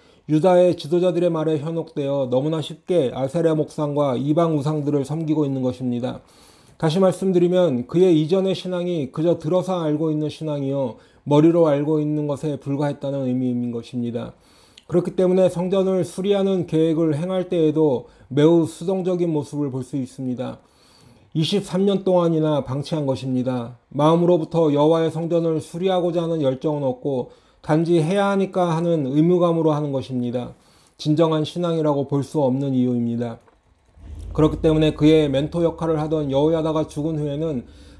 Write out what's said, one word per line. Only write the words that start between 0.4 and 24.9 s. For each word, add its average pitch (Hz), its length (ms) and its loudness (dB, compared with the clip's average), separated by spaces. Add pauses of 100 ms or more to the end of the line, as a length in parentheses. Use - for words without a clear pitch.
지도자들의 175 540 0
말에 156 300 0
현혹되어 143 720 -4
너무나 151 300 0
쉽게 151 520 -2
아세라 156 400 0
목상과 147 640 -2
이방 151 420 2
우상들을 143 480 0
섬기고 156 400 -2
있는 135 160 -2
것입니다. 123 600 -4 (560)
다시 160 220 0
말씀드리면 180 840 2
그의 170 360 4
이전의 185 340 0
신앙이 175 560 -4
그저 165 260 0
들어서 180 440 -2
알고 156 280 -2
있는 151 200 -2
신앙이요 139 680 -4 (300)
머리로 160 420 6
알고 147 320 0
있는 151 280 -2
것에 143 300 -6
불과했다는 139 680 -4
의미인 123 440 -2
것입니다. 117 640 -8 (540)
그렇기 175 280 -2
때문에 185 340 4
성전을 185 540 0
수리하는 190 640 -2
계획을 160 480 2
행할 180 340 -4
때에도 156 580 2 (200)
매우 156 380 4
수동적인 175 680 -2
모습을 147 380 -4
볼 127 140 -6
수 139 120 -10
있습니다. 123 640 -6 (760)
이십삼 185 500 0
년 190 180 0
동안이나 160 600 2
방치한 143 440 -4
것입니다. 127 680 -4 (120)
마음으로부터 165 840 2
여호와의 160 380 4